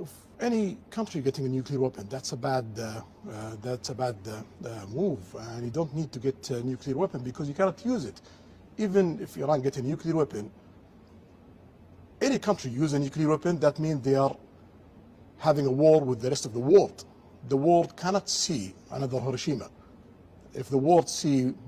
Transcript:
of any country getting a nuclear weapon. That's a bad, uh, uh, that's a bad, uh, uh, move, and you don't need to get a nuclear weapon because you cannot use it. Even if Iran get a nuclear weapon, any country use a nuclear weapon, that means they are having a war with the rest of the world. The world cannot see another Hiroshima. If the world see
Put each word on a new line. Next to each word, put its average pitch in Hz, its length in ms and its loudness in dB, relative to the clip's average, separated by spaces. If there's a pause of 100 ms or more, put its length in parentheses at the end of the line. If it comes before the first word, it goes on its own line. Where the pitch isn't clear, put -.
of 165 100 -10 (300)
any 226 380 0 (100)
country 208 320 -4
getting 135 240 -6
a 131 40 -2
nuclear 131 300 -4
weapon. 123 300 -4
That's 127 240 -10
a 147 40 -8
bad, 131 300 -4 (120)
uh, 113 240 -8 (280)
uh, 110 320 -12
that's 123 280 -8
a 131 40 -8
bad, 120 220 -4 (100)
uh, 110 160 -12 (240)
uh, 110 200 -12
move, 131 340 -2 (180)
and 110 260 -10
you 120 60 -6
don't 147 240 -4
need 156 180 -4
to 131 60 -10
get 135 320 -4
a 120 140 -4
nuclear 131 320 -4
weapon 156 260 -2
because 127 240 -8
you 143 80 -6
cannot 190 300 0
use 233 220 -2
it. - 140 -12 (580)
Even 196 420 2
if - 160 -12
Iran 147 240 2
get 135 160 0
a 131 60 -6
nuclear 160 340 -2
weapon, 139 340 0 (1700)
any 262 160 2
country 175 320 0
use 143 240 0
a 143 40 2
nuclear 147 300 0
weapon, 156 320 2
that 147 180 4
means 156 220 0
they 135 140 4
are 135 200 4 (1040)
having 147 260 2
a 135 60 2
war 156 300 8
with 127 200 -2
the 123 80 -2
rest 139 160 -2
of 120 80 -8
the 117 80 -4
world. 151 460 6 (420)
The 135 80 2
world 165 400 4
cannot 190 320 0
see 101 460 -2 (160)
another 131 280 -2
Hiroshima. 127 520 -2 (840)
If 131 160 -10
the 139 80 0
world 156 320 6
see 139 360 2 (240)